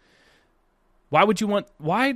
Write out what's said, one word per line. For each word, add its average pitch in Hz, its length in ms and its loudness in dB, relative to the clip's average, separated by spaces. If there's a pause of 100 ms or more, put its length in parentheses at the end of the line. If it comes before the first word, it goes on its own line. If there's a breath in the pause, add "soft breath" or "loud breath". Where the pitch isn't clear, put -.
(1080 soft breath)
Why 160 160 4
would 214 160 0
you 214 60 -4
want, 202 200 -2 (100)
why, 214 380 -2